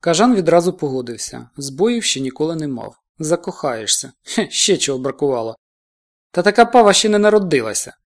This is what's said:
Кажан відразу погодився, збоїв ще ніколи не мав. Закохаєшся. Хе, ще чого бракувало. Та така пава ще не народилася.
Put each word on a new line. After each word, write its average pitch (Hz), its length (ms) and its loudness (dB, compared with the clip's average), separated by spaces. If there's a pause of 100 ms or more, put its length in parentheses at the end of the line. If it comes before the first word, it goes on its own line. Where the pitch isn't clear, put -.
Кажан 202 320 4
відразу 175 380 2
погодився, 123 840 -8
збоїв 165 460 -2
ще - 160 -4
ніколи 151 360 -4
не 156 120 -6
мав. 113 280 -12 (240)
Закохаєшся. 147 960 -4 (100)
Хе, 190 260 -4
ще - 280 0
чого 135 220 -4
бракувало. 131 560 -4 (760)
Та 175 100 -4
така 208 240 6
пава 233 280 6
ще 214 160 2
не 208 100 2
народилася. 175 760 0 (100)